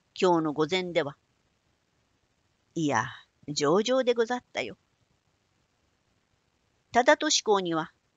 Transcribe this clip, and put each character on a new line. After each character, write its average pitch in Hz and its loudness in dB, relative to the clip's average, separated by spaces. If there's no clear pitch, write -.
今 180 4
日 160 -2
の 151 -4
御 151 0
前 185 -4
で 160 2
は。」 143 -8
「い 160 -2
や、 117 0
上 147 2
々 254 0
で 247 0
ご 233 0
ざ 247 -4
っ 240 -12
た 110 -6
よ。」 123 -10
忠 254 4
俊 - -2
公 202 4
に 175 -4
は、 160 -4